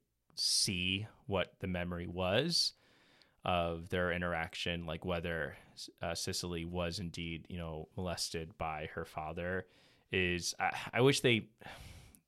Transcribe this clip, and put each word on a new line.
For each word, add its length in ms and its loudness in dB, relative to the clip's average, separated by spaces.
see 720 2
what 340 2
the 60 -4
memory 400 -2
was 680 2
of 460 0
their 220 2
interaction, 760 -2
like, 180 -6
whether, 520 0
uh, 140 -2
Cicely 500 -4
was 360 -2
indeed, 480 -6
you 100 -6
know, 380 -6
molested 600 -4
by 380 -4
her 100 -4
father, 600 -4
is, 480 2
I, 100 4
I 60 4
wish 200 8
they, 280 4